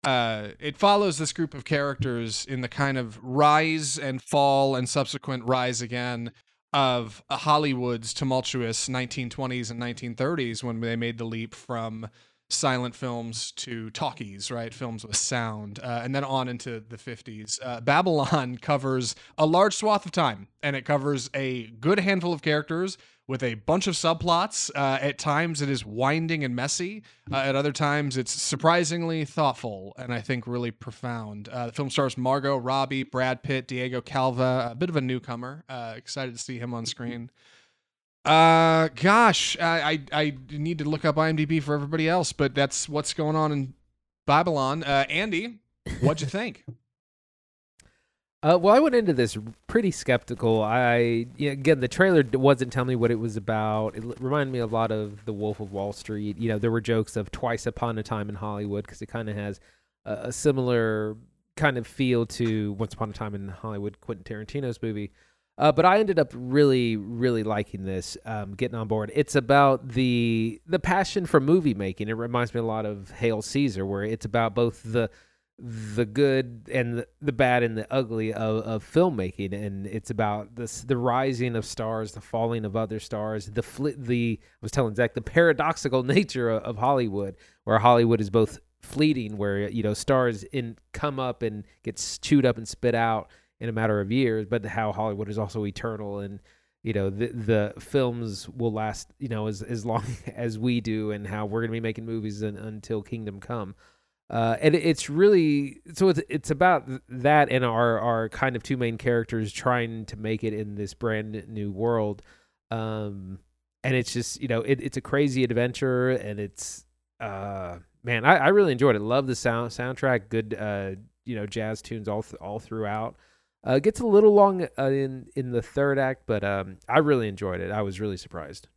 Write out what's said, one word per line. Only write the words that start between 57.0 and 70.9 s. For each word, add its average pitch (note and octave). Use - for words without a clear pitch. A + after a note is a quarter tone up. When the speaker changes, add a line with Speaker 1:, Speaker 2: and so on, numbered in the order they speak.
Speaker 2:
of G#2
Twice A#2
Upon A#2
a A2
Time G#2
in G#2
Hollywood, G#2
'cause -
it G#2+
kinda A2
has G#2
a, G#2+
a -
similar A#2
kind C#3+
of A2+
feel B2
to A2
Once G#2
Upon A2
a G2+
Time G#2
in G2
Hollywood, G2+
Quentin G2
Tarantino's A#2
movie. G#2
Uh, D3+
but D#3+
I F#3+
ended G3
up D3
really, B2+
really A2+
liking G#2
this, F#2+
um, G#2
getting A#2
on A2
board. G#2+
It's D3
about C#3
the, A#2
the E3+
passion F#3